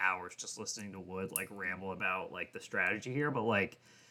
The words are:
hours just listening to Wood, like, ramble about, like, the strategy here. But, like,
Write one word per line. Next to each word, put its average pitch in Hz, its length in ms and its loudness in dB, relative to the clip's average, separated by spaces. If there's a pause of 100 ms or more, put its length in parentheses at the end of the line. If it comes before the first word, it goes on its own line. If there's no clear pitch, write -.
hours 92 360 2
just - 220 -8
listening 101 340 -6
to 95 80 -8
Wood, 92 320 -4
like, 95 180 -2
ramble 95 420 -2
about, 92 400 0
like, 90 200 -6
the 92 80 -8
strategy 104 520 2
here. 147 180 2
But, 127 120 2
like, 104 360 4 (320)